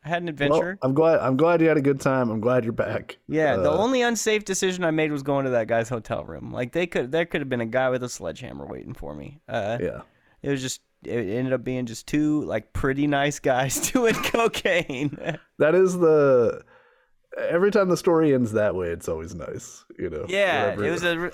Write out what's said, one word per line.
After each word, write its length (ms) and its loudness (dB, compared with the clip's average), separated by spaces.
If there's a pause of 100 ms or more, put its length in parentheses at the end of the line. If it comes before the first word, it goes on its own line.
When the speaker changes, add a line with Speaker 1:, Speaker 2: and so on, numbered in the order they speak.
Speaker 1:
I 60 -12
had 140 -2
an 20 -6
Speaker 2:
well, 40 -4
Speaker 1:
adventure. 520 0
Speaker 2:
I'm 140 0
glad, 240 6
I'm 180 0
glad 240 4
you 60 6
had 100 6
a 40 2
good 200 2
time. 300 2
I'm 80 -2
glad 240 2
you're 100 -4
back. 440 -4 (100)
Speaker 1:
Yeah, 300 2
the 140 2
Speaker 2:
Uh, 60 0
Speaker 1:
only 240 2
unsafe 420 0
decision 400 -2
I 80 2
made 200 2
was 100 -4
going 240 0
to 60 0
that 160 0
guy's 220 0
hotel 360 -6
room. 260 -12
Like, 200 -6
they 160 -2
could, 240 -4
there 140 0
could 160 -4
have 80 -8
been 120 -2
a 60 -2
guy 220 0
with 140 0
a 60 -6
sledgehammer 560 -10
waiting 300 -12
for 180 -12
me. 340 -16
Uh, 320 -4
Speaker 2:
Yeah. 220 -6 (400)
Speaker 1:
it 80 -6
was 140 -2
just, 180 -8 (220)
it 80 -10 (180)
ended 240 -2
up 100 -2
being 220 -4
just 220 -12
two, 340 0
like, 320 -6
pretty 320 0
nice 320 0
guys 420 0
<laughs> 120 -4
doing 240 2
cocaine. 1200 -2 (220)
Speaker 2:
That 160 4
is 240 4
the, 640 4 (760)
every 340 2
time 180 2
the 80 2
story 360 4
ends 200 2
that 220 2
way, 140 -2
it's 200 -6
always 260 -6
nice, 480 -12 (160)
you 100 -6
know, 200 -8
Speaker 1:
Yeah, 360 0 (100)
Speaker 2:
whatever. 100 -2
Speaker 1:
it 60 0
was 120 -4
a, 200 -2 (100)